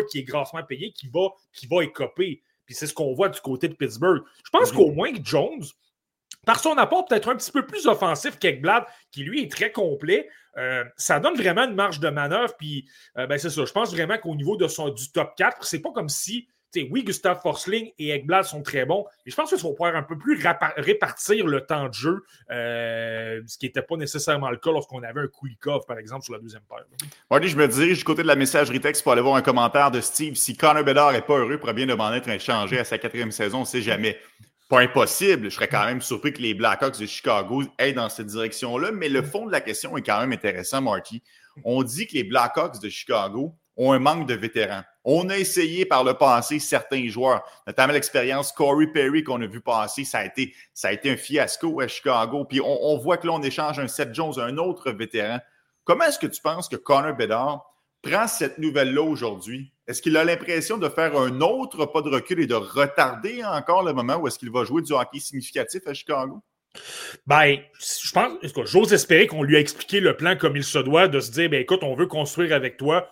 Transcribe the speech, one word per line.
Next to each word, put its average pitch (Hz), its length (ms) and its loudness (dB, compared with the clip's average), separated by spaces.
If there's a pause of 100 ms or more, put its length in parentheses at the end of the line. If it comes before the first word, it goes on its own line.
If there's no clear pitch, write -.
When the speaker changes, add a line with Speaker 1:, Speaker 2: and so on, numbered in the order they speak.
Speaker 1:
qui 147 100 -8
est 131 40 -6
grassement 147 400 -6
payé, 147 280 -10
qui - 160 -18
va, 175 220 0 (240)
qui - 140 -20
va 170 160 2
écoper. 156 580 -6 (240)
Puis 123 80 -20
c'est 147 140 -10
ce - 80 -10
qu'on 143 180 -2
voit 190 160 2
du - 100 -12
côté 135 280 -4
de - 80 -6
Pittsburgh. 139 480 0 (200)
Je - 60 -20
pense 480 220 4
Speaker 2:
Mhm. - 60 -6
Speaker 1:
qu'au 160 140 8
moins 226 220 -2
que 208 100 -10
Jones, 180 400 -2 (840)
par 226 140 4
son 311 180 0
apport 370 280 2
peut-être 220 240 0
un 254 60 0
petit - 160 -10
peu 269 140 0
plus 415 200 -6
offensif 190 540 0
qu'Ekblad, 175 460 0 (260)
qui 139 120 -12
lui 240 200 -4
est - 80 -10
très 220 200 -4
complet, 180 560 0 (300)
euh, 127 260 -2 (140)
ça 147 220 0
donne 311 160 0
vraiment 190 280 2
une 233 120 -2
marge 185 240 -2
de 160 100 0
manœuvre. 151 480 -2
Puis, 147 320 -12 (280)
euh, 127 100 -4
ben, 147 100 -2
c'est 151 140 -6
ça, 147 120 -2
je - 80 -6
pense 202 220 0
vraiment 170 240 -2
qu'au 165 180 -6
niveau 156 220 -2
de 175 100 2
son, 151 220 -4
du 120 220 -8
top 151 260 -2
quatre, 214 260 2
c'est 160 160 -6
pas 302 120 -8
comme 190 180 -6
si, 233 380 -8 (260)
tu 165 100 -2
sais, 123 60 -10
oui, 240 140 -2
Gustav 185 380 -2
Forsling 214 580 -4
et 151 120 -4
Ekblad 151 340 2
sont 147 160 -10
très 135 240 -2
bons, 196 200 0 (200)
mais 127 60 -16
je - 40 -16
pense 302 140 0
qu'il 381 100 0
faut 165 120 -4
pouvoir 170 220 0
un 151 100 -2
peu 160 140 -10
plus 269 240 0
rapa-, 170 360 2
répartir 196 680 0
le 139 200 0
temps 143 240 -2
de 110 40 -14
jeu, 151 300 -2 (260)
euh, 113 960 -6
ce - 120 -18
qui 135 80 -8
était 127 160 -4
pas 165 160 -4
nécessairement 143 520 -2
le 120 60 -4
cas 165 160 -2
lorsqu'on 135 320 -4
avait 117 160 -10
un 139 80 -6
Kulikov, 139 580 -6
par 117 120 -10
exemple, 117 260 -14
sur - 80 -14
la 110 80 -12
deuxième 110 300 -20
paire. 117 160 -16 (440)
Speaker 2:
Marty, 151 200 6
je 143 80 -2
me 147 100 8
dirige 156 300 4
du - 80 -6
côté 160 160 2
de 160 60 0
la 143 100 8
messagerie 131 420 2
texte 147 240 -2
pour 135 80 4
aller 120 100 6
voir 135 140 4
un 127 60 4
commentaire 123 500 4
de 123 80 0
Steve. 151 360 -4
Si - 200 -2
Connor 151 300 6
Bedard 139 280 6
est 113 100 0
pas 143 160 4
heureux, 123 160 0
il 151 40 -4
pourrait 147 140 -4
bien 127 140 -2
demander 113 340 0
d'être 120 80 -8
échangé 107 500 -2
à 113 60 0
sa 110 120 -4
quatrième 117 360 -6
saison, 107 260 -2
on 123 60 -4
sait 123 160 -4
jamais. 107 360 -2 (520)
Pas 131 100 6
impossible, 123 720 4
je - 60 -10
serais 107 120 -2
quand 104 180 2
même 123 160 -2
surpris 135 300 -4
que - 100 -10
les 110 120 -2
Blackhawks 104 440 0
de 107 80 -8
Chicago 110 580 -2 (160)
aillent 135 140 2
dans 117 140 -2
cette 107 200 -10
direction-là, 117 640 -4
mais 165 160 -4
le 135 140 2
fond 202 220 -6
de 208 60 -8
la 151 80 2
question 131 380 -6
est 117 60 -6
quand 107 180 0
même 131 100 -2
intéressant, 101 480 -4
Marty. 113 420 -4 (440)
On 127 180 0
dit 139 240 -8
que - 60 -16
les 127 100 -2
Blackhawks 123 560 0
de 104 80 -10
Chicago 110 680 -4 (180)
ont 131 160 4
un 131 80 6
manque 147 280 2
de 127 60 0
vétérans. 101 500 -2 (200)
On 170 260 2
a 196 80 -2
essayé 180 480 0
par 135 180 4
le 131 100 4
passé 131 460 4
certains 131 480 -2
joueurs, 120 340 2 (240)
notamment 135 280 4
l'expérience 139 580 0
Corey 151 360 2
Perry 151 360 2
qu'on 127 180 -4
a 110 60 -6
vu 110 120 -10
passer, 113 440 -2
ça 123 160 -4
a 98 60 -2
été, 127 280 -6 (200)
ça - 160 -4
a - 20 0
été 104 180 -2
un 123 80 0
fiasco 143 640 -2
à 120 60 -2
Chicago. 123 580 -2
Puis 135 160 -2
on, 135 240 0
on 151 120 2
voit 165 200 0
que 170 80 -6
là, 165 80 -2
on 156 80 -2
échange 143 380 -4
un 131 80 -4
Seth 120 260 -6
Jones, 151 260 -4
un 123 180 -4
autre 170 340 -4
vétéran. 110 480 -4 (460)
Comment 247 200 4
est-ce - 140 0
que 147 80 -2
tu - 140 -10
penses 165 280 -4
que 123 60 -8
Connor 143 400 2
Bedard 123 500 -2 (380)
prend 214 240 0
cette 147 320 -4
nouvelle-là 143 420 2
aujourd'hui ? 120 720 -4 (140)
Est-ce - 160 -8
qu'il 156 140 2
a 160 60 6
l'impression 170 540 -2
de 165 100 0
faire 151 300 0
un 127 240 2
autre 185 460 0
pas 151 160 -2
de 147 60 -4
recul 135 300 -2
et 139 80 2
de 120 60 0
retarder 139 920 0
encore 180 400 0
le 160 100 -2
moment 131 240 0
où 160 100 -2
est-ce 113 100 -6
qu'il 120 140 -12
va 120 140 0
jouer 156 180 -2
du 147 100 -6
hockey 131 260 -2
significatif 139 680 -8
à 143 80 -8
Chicago ? 143 480 -6 (840)
Speaker 1:
Ben, 143 300 6 (240)
je - 320 -8
pense, 233 180 2
en 240 160 -10
tout - 60 -12
cas, 117 120 -4
j'ose 208 280 6
espérer 180 340 8
qu'on 151 160 -2
lui 147 140 6
a - 20 8
expliqué - 400 0
le 175 160 4
plan 175 220 0
comme 143 180 0
il 143 80 -2
se 143 160 0
doit, 151 300 6
de 139 100 0
se 113 100 -4
dire, 160 200 0
ben, 139 100 2
écoute, 180 240 0
on 135 120 -4
veut 175 120 0
construire 156 460 -2
avec 131 240 0
toi, 165 340 0